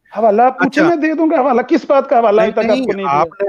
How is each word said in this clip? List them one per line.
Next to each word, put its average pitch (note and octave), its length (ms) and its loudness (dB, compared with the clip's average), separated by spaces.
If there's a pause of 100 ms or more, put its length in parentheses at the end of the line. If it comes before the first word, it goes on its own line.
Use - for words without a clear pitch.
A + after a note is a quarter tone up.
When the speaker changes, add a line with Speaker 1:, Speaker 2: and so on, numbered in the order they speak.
(160)
Speaker 1:
हवाला A3 340 2
पूछे, C#4 320 -2
Speaker 2:
अच्छा। E4+ 140 2
Speaker 1:
मैं D#4 40 -2
दे D#4 140 -2
दूंगा D#4+ 240 0
हवाला, B3+ 240 0
किस - 280 -2
बात C#4 180 2
का B3 100 0
हवाला A3 260 2
Speaker 2:
नहीं, A3 100 -2
Speaker 1:
अभी A3 80 -2
तक A3+ 60 -2
Speaker 2:
नहीं, B3+ 140 0
Speaker 1:
आपको A#3 120 -4
नहीं G3 120 -8
दिया? C#3+ 140 0
Speaker 2:
आपने, E3+ 300 -4